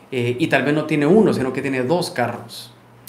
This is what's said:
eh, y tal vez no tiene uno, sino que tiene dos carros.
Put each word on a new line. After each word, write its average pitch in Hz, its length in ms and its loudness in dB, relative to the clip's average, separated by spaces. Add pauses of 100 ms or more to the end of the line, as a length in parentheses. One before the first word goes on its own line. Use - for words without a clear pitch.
(120)
eh, 120 260 -2
y 160 80 0
tal 131 160 2
vez 147 140 0
no 151 100 -2
tiene 147 220 0
uno, 180 260 6
sino 127 180 -2
que 135 120 -6
tiene 135 180 -2
dos 160 300 0
carros. - 600 -6 (380)